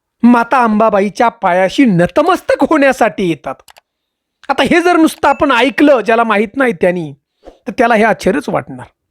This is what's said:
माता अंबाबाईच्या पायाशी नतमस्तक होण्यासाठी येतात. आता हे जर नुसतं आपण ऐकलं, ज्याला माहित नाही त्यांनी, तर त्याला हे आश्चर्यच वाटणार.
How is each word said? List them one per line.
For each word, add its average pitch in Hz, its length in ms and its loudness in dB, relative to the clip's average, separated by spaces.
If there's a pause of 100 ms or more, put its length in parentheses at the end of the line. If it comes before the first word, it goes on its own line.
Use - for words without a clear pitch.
(240)
माता 240 400 2
अंबाबाईच्या 214 680 0
पायाशी 190 560 0
नतमस्तक 285 840 0
होण्यासाठी 254 600 0
येतात. 143 260 -8 (960)
आता 277 140 0
हे 320 180 2
जर 349 140 2
नुसतं - 340 0
आपण 285 220 0
ऐकलं, 262 500 2
ज्याला 226 220 0
माहित 220 320 0
नाही 254 180 -2
त्यांनी, 175 400 -4 (340)
तर - 300 -16
त्याला 240 180 2
हे 208 80 2
आश्चर्यच 190 440 -2
वाटणार. 131 380 -8 (260)